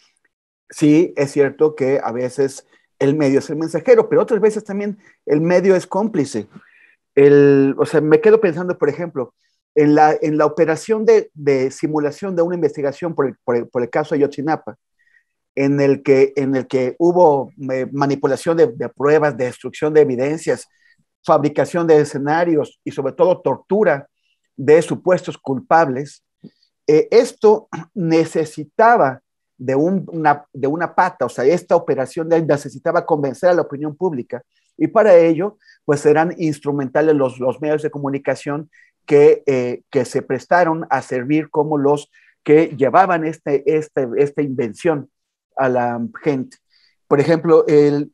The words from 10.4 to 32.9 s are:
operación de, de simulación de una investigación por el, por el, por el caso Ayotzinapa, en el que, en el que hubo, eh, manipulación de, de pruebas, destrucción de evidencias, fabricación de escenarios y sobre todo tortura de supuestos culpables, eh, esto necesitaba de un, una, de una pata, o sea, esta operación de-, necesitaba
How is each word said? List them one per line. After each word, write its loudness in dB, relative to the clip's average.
operación -2
de, 2
de -2
simulación -6
de 0
una -2
investigación -6
por -2
el, -6
por -2
el, -4
por -4
el -6
caso -4
Ayotzinapa, -4
en 0
el 0
que, 2
en -2
el -4
que -4
hubo, 2
eh, -4
manipulación -2
de, 4
de -8
pruebas, 0
destrucción -6
de 4
evidencias, -4
fabricación 0
de 6
escenarios -2
y -10
sobre -6
todo 0
tortura -2
de 4
supuestos -4
culpables, -2
eh, 2
esto 2
necesitaba 0
de -4
un, -2
una, -2
de -6
una -6
pata, -2
o -6
sea, -6
esta 2
operación -4
de-, 2
necesitaba -4